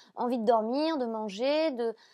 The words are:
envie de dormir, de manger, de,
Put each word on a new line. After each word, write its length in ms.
envie 240
de 60
dormir, 520
de 80
manger, 640
de, 240